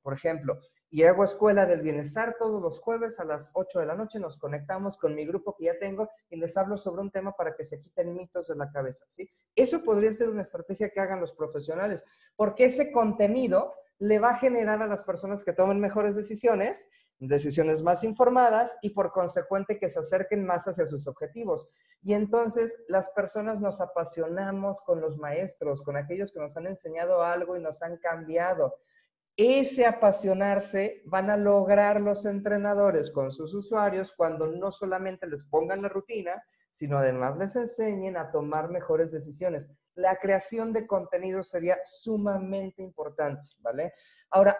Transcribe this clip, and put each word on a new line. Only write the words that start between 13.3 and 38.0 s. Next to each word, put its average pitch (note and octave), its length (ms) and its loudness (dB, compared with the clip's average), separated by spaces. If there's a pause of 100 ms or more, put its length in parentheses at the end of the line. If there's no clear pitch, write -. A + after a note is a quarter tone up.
le G#3 200 4
va A#3 120 6
a A#3+ 60 0
generar A3 440 2
a A3 60 -2
las G3+ 160 -4
personas G3 420 -6
que E3+ 80 -2
tomen G3 260 4
mejores G#3 380 0
decisiones, G#3+ 720 0 (300)
decisiones D3 640 2
más F3 200 2
informadas A#3 760 4
y G#3 80 -2
por F#3 240 -2
consecuente F#3+ 680 -2
que F#3+ 80 0
se E3 120 -6
acerquen F#3+ 440 0
más F3 240 -2
hacia F3 200 -2
sus C#3+ 200 -8
objetivos. D#3+ 640 -6 (320)
Y G3+ 140 0
entonces A3+ 760 0
las F#3+ 220 0
personas G#3 500 -4
nos G3 180 -2
apasionamos F#3+ 1000 -4
con E3+ 180 0
los D#3 180 -4
maestros, D3+ 680 -6
con C#3+ 120 -6
aquellos F3 380 -6
que E3 60 -12
nos D3 180 -10
han E3+ 80 -8
enseñado F3 560 -2
algo F3 340 -2
y F3 60 -6
nos D#3 200 -8
han E3+ 160 -8
cambiado. E3 800 -2 (640)
Ese C4 480 4
apasionarse G3 1200 2
van F#3+ 240 0
a G#3 80 2
lograr G3+ 640 6
los G3+ 240 0
entrenadores G3+ 840 2
con C3+ 200 -2
sus D#3 220 -10
usuarios G3+ 580 0
cuando D#3+ 360 0
no F3+ 240 -4
solamente F#3 560 -6
les C#3+ 160 -10
pongan F#3+ 400 0
la G3 60 -2
rutina, G3 540 -6 (280)
sino C#3+ 260 -2
además C3 400 0
les G3 180 -4
enseñen G#3 600 -4